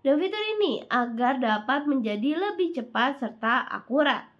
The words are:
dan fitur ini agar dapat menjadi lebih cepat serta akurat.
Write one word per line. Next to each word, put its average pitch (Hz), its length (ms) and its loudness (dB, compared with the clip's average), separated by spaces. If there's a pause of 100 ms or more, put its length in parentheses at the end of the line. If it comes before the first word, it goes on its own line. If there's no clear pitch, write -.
dan 277 160 4
fitur 392 240 -2 (160)
ini 330 320 0
agar 247 480 0
dapat 247 480 0
menjadi 247 480 0
lebih 359 400 -2
cepat 240 480 -2
serta 226 400 -2
akurat. 277 640 0 (120)